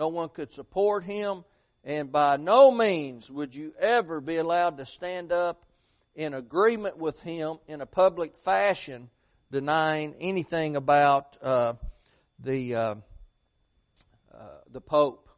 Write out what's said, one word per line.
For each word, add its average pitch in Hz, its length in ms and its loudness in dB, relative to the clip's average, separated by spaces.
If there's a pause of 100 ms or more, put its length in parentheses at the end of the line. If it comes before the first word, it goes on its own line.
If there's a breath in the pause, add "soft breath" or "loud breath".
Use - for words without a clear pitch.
No 160 80 -2
one 165 220 -6
could 147 200 -12
support 196 540 -2
him. 202 400 -6 (400)
And 143 260 -6
by 143 280 2
no 240 320 8
means 156 600 -2
would 135 240 -10
you 151 240 -14
ever 185 440 0
be 160 140 -6
allowed 165 420 -2
to - 80 -14
stand 180 440 -10
up 175 360 -2 (480)
in 151 180 -8
agreement 185 640 -2
with 160 240 -6
him 160 380 -8 (100)
in 151 140 -14
a 123 40 -12
public 175 500 2
fashion, 180 760 -2 (420)
denying 151 680 -2
anything 160 580 -4
about, 143 680 2
uh, 123 320 0 (640 soft breath)
the, 123 360 -4
uh, 113 200 -2 (1400)
uh, - 120 -20 (260)
the 127 80 -16
Pope. 147 580 0